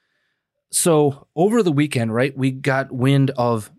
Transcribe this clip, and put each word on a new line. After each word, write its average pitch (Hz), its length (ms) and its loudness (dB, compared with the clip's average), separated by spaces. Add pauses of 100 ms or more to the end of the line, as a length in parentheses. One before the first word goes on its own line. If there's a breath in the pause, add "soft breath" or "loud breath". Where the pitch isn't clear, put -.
(720)
So 147 680 0
over 214 260 2
the 180 80 0
weekend, 135 440 -2
right, 139 200 -2
we 135 160 -2
got 131 400 -4
wind 135 460 2
of 117 420 -2